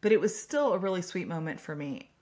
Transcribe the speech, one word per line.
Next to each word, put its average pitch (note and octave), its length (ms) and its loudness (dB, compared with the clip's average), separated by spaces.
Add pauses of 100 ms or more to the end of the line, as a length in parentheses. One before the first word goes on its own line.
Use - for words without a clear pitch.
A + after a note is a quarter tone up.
but G#3+ 120 6
it G3+ 80 8
was G#3 160 0
still C#4+ 360 0
a F#3 60 2
really F#3 240 0
sweet F3 260 -6
moment D#3+ 320 -6
for D#3 160 -8
me. C#3+ 340 -8 (120)